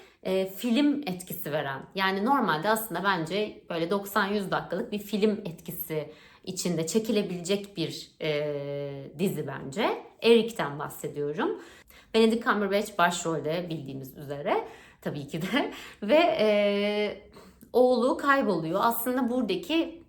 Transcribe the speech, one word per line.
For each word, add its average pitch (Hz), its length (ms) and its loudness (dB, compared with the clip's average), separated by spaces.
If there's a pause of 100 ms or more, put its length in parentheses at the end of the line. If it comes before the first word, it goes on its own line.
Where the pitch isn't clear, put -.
(220)
e, 190 240 0
film 277 600 2
etkisi - 460 -8
veren. 135 300 -4 (120)
Yani 190 300 0
normalde 208 440 2
aslında 196 360 0
bence 190 680 -2
böyle 170 200 -2
doksan 202 360 0
yüz 196 240 -2
dakikalık 165 420 -4
bir 208 60 -4
film 208 320 0
etkisi 156 840 -8 (320)
içinde 175 420 -2
çekilebilecek 196 880 -2
bir, 151 340 -6 (120)
e, 143 960 -4
dizi 151 280 0
bence. 143 560 -4 (200)
Eric'ten 214 560 4
bahsediyorum. 147 800 -4 (560)
Benedict 226 300 4
Cumberbatch 208 540 0
başrolde 165 720 0
bildiğimiz 135 480 -10
üzere 160 500 -4 (340)
tabii 143 240 -6
ki 160 160 -6
de. 240 280 0 (320)
<laughs> - 0 -
Ve, 302 380 6
e, 208 840 2 (500)
oğlu 254 440 6
kayboluyor. 202 680 2
Aslında 240 480 0
buradaki 247 800 -2